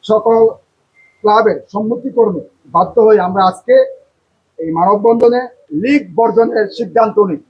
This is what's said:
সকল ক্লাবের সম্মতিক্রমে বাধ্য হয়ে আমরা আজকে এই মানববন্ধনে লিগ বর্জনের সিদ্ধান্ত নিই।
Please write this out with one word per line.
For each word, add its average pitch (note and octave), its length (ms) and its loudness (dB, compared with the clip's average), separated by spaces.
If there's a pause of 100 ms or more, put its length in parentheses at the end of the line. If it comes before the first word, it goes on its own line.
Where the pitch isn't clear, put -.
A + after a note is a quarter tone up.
সকল A3 340 0 (840)
ক্লাবের G#3 380 0 (140)
সম্মতিক্রমে G#3+ 680 -4 (260)
বাধ্য E3+ 340 -2
হয়ে G#3+ 200 4
আমরা F#3 240 -2
আজকে F#3 300 0 (840)
এই D#3+ 120 -8
মানববন্ধনে A3+ 720 2 (320)
লিগ B3+ 300 -2 (120)
বর্জনের A3 540 0
সিদ্ধান্ত A3+ 500 -2
নিই। F#3 320 0